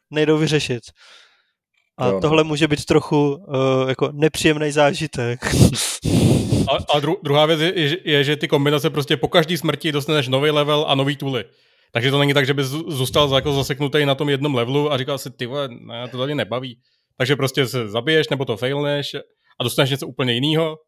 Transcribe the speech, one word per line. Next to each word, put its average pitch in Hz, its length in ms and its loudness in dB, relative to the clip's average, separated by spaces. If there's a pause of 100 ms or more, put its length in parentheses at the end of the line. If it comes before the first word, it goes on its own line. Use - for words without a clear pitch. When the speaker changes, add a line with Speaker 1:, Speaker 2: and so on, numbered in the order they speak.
(120)
Speaker 1:
nejdou 151 260 2
vyřešit. 147 460 0 (1120)
A 131 100 -2
Speaker 2:
Jo, - 60 4
no. 95 80 0
Speaker 1:
tohle 156 220 2
může 156 240 0
být 147 180 -2
trochu, 147 600 2 (400)
eh, 131 40 -2
jako 131 240 -2
nepříjemný 151 580 0
zážitek. 139 680 0 (100)
<laughs> - 60 0 (1120)
Speaker 3:
A, 147 280 0
a - 20 2
dru-, 151 240 0
druhá 147 220 4
věc 156 140 2
je, 180 200 0
je, 151 260 0
je, 147 180 4
že 147 120 2
ty 151 120 -4
kombinace 147 420 2
prostě 143 280 -2
po 143 100 -2
každý 170 300 2
smrti 156 340 -2
dostaneš 147 360 0
nový 135 220 0
level 147 380 2
a 139 80 2
nový 139 200 0
tooly. 135 300 -6 (460)
Takže 120 200 0
to 139 80 2
není 143 140 2
tak, 143 120 4
že 139 80 0
bys 139 140 -2
zůstal 147 600 0
za-, 135 80 0
jako 139 180 0
zaseknutý 139 520 -2
na 139 100 2
tom 147 140 -2
jednom 139 260 -2
levelu 139 360 0
a 139 60 0
říkal 135 200 -4
si, 143 140 -12
„Ty 127 140 -10
vole, 135 260 -6
ne, 117 360 -14
to 123 100 -12
tady 139 180 -4
nebaví.“ 123 440 -6 (380)
Takže 131 180 2
prostě 135 320 -2
se 120 220 -4
zabiješ, 147 400 0
nebo 135 160 -2
to 113 120 -4
failneš 143 560 -4 (460)
a 135 40 -4
dostaneš 127 260 2
něco 139 180 -4
úplně 127 260 -2
jinýho 156 440 0 (100)